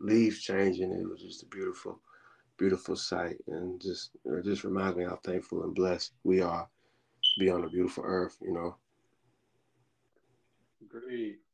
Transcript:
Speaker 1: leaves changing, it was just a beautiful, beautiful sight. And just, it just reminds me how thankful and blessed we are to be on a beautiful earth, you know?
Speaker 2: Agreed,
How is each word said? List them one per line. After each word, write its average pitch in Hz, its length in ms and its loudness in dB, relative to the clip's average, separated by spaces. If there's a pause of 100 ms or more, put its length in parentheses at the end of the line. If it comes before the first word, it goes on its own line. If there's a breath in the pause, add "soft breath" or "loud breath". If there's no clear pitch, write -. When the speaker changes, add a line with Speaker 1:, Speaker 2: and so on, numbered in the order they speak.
Speaker 1:
leaves 107 400 4
changing, 95 500 2
it 92 160 -4
was 90 140 -12
just 92 200 -14
a - 40 -20
beautiful, 95 540 -8 (580 soft breath)
beautiful 92 380 2
sight. 87 400 -2 (120)
And 90 320 -6
just, - 300 -6 (160)
it 85 180 -2
just 98 180 -2
reminds 95 360 0
me 87 60 0
how 90 200 -4
thankful 90 380 -4
and 87 120 -4
blessed 92 380 2 (100)
we 92 200 6
are 85 260 -2 (680)
to 202 60 0
be 92 100 6
on 87 140 2
a 80 60 -4
beautiful 90 360 0
earth, 92 360 0
you - 100 -2
know? 85 240 -4 (2000)
Speaker 2:
Agreed, 117 560 -8 (160)